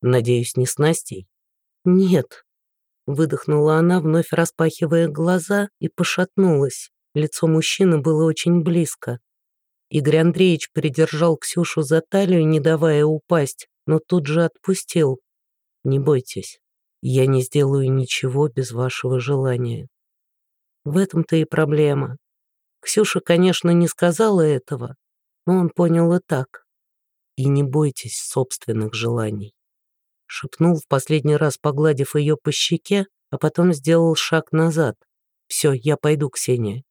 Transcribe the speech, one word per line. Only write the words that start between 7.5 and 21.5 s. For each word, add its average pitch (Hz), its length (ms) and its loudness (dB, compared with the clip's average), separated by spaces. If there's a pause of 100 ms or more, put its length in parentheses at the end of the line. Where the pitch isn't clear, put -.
было 156 260 0
очень 170 380 0
близко. 160 580 -4 (680)
Игорь 151 280 2
Андреевич 170 540 2
придержал 156 680 0
Ксюшу - 440 -4
за 156 200 2
талию, 185 440 2
не 156 140 2
давая 156 440 2
упасть, 156 640 -2 (200)
но 156 100 2
тут 156 300 -2
же 165 180 2
отпустил. 160 760 -2 (680)
«Не 135 120 0
бойтесь, 135 640 -2 (420)
я 131 240 2
не 135 160 2
сделаю 135 500 0
ничего 131 560 -2
без 127 240 -6
вашего 127 480 -4
желания». 123 680 -4 (1000)
В 147 120 -2
этом-то 165 380 0
и 156 100 2
проблема. 147 720 0 (720)